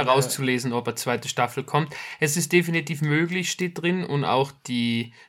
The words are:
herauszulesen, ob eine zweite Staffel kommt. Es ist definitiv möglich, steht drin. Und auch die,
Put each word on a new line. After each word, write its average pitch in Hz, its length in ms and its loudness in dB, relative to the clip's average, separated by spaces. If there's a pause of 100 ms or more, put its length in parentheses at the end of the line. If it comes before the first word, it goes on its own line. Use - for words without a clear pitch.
herauszulesen, 127 720 2
ob 120 120 -2
eine 117 100 -4
zweite 123 340 -2
Staffel 127 340 -2
kommt. - 300 -2 (260)
Es 151 160 0
ist 165 160 0
definitiv 165 480 2
möglich, 165 500 0
steht 175 300 -4
drin. 175 240 0
Und 143 220 -2
auch 131 260 2
die, 117 640 -2 (140)